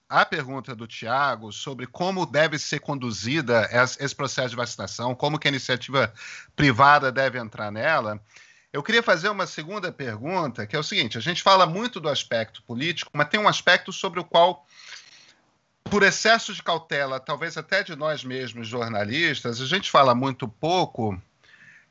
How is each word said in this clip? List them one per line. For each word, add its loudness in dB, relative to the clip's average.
a 4
pergunta -8
do -14
Thiago -2
sobre -10
como -4
deve 0
ser -6
conduzida 0
esse, 2
esse -4
processo -4
de -8
vacinação, -6
como -2
que -2
a 4
iniciativa 0
privada 6
deve 0
entrar -8
nela, -2
eu -4
queria 0
fazer 2
uma -2
segunda -10
pergunta, -6
que -8
é 0
o -4
seguinte: -4
a -6
gente -4
fala 8
muito -6
do -4
aspecto -4
político, -6
mas 0
tem 0
um 4
aspecto 2
sobre -6
o -8
qual, 4
por 2
excesso 4
de -14
cautela, -4
talvez -8
até -2
de -10
nós -4
mesmos, -8
jornalistas, -2
a -6
gente -2
fala 8
muito -2
pouco, -2